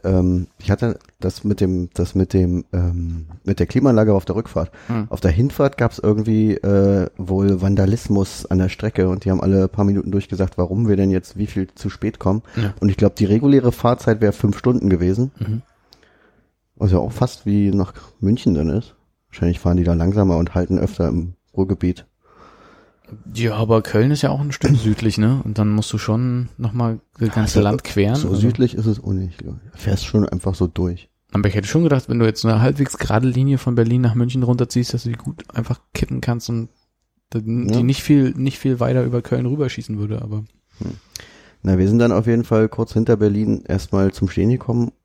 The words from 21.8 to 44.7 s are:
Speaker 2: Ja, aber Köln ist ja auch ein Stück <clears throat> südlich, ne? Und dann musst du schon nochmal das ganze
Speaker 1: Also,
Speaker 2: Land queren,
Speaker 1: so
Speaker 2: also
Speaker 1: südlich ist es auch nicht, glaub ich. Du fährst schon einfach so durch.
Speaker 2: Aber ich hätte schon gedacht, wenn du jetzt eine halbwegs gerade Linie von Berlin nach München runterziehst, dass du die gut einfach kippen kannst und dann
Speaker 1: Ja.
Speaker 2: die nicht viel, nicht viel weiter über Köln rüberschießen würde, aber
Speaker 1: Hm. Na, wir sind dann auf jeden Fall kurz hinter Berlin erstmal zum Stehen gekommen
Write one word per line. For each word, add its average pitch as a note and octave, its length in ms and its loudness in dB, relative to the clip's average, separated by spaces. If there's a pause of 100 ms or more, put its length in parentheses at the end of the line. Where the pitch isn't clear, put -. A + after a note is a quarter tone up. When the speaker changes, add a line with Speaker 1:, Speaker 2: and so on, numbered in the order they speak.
Speaker 2:
Ja, A2+ 220 0
aber A2 260 2
Köln A2+ 300 2
ist D3 100 -2
ja C#3 80 2
auch C#3 100 -2
ein C#3+ 120 -4
Stück C#3 240 2
<clears throat> - 20 4
südlich, A2 400 0
ne? A#2+ 260 2
Und G#2+ 140 -6
dann G#2 120 2
musst G#2+ 220 0
du A2+ 60 -2
schon B2 500 -2 (100)
nochmal A#2 420 -2 (180)
das A2 140 -2
ganze - 100 -2
Speaker 1:
Also, G#2+ 200 2
Speaker 2:
Land G#2 220 0
queren, G2+ 320 0
Speaker 1:
so D3 140 -2
Speaker 2:
also F#2+ 100 0
Speaker 1:
südlich A#2+ 360 2
ist A2 100 -2
es G#2+ 180 -2
auch G#2 100 -4
nicht, F#2 260 -6
glaub - 160 -12 (100)
ich. - 60 -20
Du - 60 -20
fährst - 280 -4
schon G#2+ 240 0
einfach F#2+ 260 -4
so F2+ 120 0
durch. F2+ 420 -6 (240)
Speaker 2:
Aber G#2 160 2
ich G2 60 -2
hätte G2+ 120 -2
schon E3 160 0
gedacht, C#3+ 240 0
wenn A#2+ 120 0
du A2+ 60 4
jetzt A2 200 0
eine A2+ 160 2
halbwegs C#3 360 0
gerade A#2 300 0
Linie C3 300 0
von B2+ 180 -2
Berlin A#2 260 2
nach A#2 140 2
München B2 280 0
runterziehst, B2 500 0
dass B2 100 -4
du A#2+ 60 -6
die A#2 80 -6
gut - 260 -12 (100)
einfach A#2 260 -6 (140)
kippen - 280 -4
kannst A#2+ 280 -4
und A#2 200 -4 (640)
dann A#2 360 -4
Speaker 1:
Ja. A2 100 2
Speaker 2:
die A#2+ 60 2
nicht C3 200 0
viel, C#3 340 4
nicht C3+ 220 -4
viel C3 200 -2
weiter B2 240 0
über B2 200 -2
Köln B2 240 -2
rüberschießen B2 500 -4
würde, G#2 240 -6
aber G#2+ 220 -8 (340)
Speaker 1:
Hm. - 160 -10 (680)
Na, F#2+ 160 2
wir F#2 120 4
sind A#2 100 4
dann A#2+ 140 4
auf G#2 140 2
jeden A#2 180 2
Fall A2 240 2
kurz - 240 -6
hinter A2+ 240 2
Berlin G#2 500 0
erstmal G2 460 0
zum G2 160 -2
Stehen G2 200 0
gekommen A#2+ 420 -2 (140)